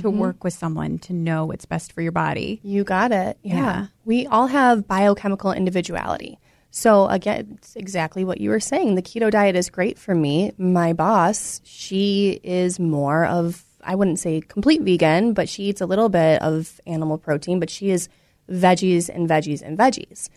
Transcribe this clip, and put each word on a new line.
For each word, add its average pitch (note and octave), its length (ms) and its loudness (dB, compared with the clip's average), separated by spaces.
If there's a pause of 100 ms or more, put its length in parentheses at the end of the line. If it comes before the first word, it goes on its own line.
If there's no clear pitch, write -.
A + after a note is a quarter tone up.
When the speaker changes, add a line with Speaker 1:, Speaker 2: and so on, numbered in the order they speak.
Speaker 1:
Mm-hmm. G#3 140 0
Speaker 2:
work F#3 260 -2
with F3+ 80 -2
someone D#3+ 480 -6
to - 120 -12
know E3 340 -2
what's - 200 -10
best - 260 -8
for - 100 -10
your E3 100 -2
body. E3 500 -4
Speaker 1:
You G3+ 220 -2
got G3 260 0
it. G3 320 0
Yeah. F#3+ 140 -4
Speaker 2:
Yeah. G3 300 -2 (180)
Speaker 1:
We A#3+ 240 0
all A#3+ 180 4
have B3 400 4
biochemical G3+ 640 0
individuality. - 880 -4 (320)
So G#3 380 4
again, G#3 480 -4
it's - 180 -20
exactly F#3 500 -6
what F#3 160 -4
you G#3 100 -2
were A3 100 2
saying. C#4 340 0
The F#3 80 0
keto A3 300 -2
diet G3+ 240 4
is F3+ 120 0
great - 300 -4
for - 160 -4
me. D#3+ 420 2
My F3+ 360 2
boss, F3 720 0
she G3 800 -2
is F3+ 340 -2
more D#3 480 2
of, E3+ 380 -2 (180)
I F#3 140 -6
wouldn't G3 240 0
say D#3+ 220 -2
complete D4+ 400 2
vegan, F3+ 500 4
but G3 160 0
she - 160 -10
eats G3+ 160 -2
a F#3 60 -2
little G3+ 220 2
bit D#3+ 320 4
of D#3+ 460 -4
animal D#3 320 -4
protein, D#3 400 -2
but E3+ 120 -4
she G3 200 -4
is F3+ 180 -2 (400)
veggies F3+ 640 2
and E3+ 160 -4
veggies D3+ 320 0
and D#3 160 -12
veggies. - 600 -2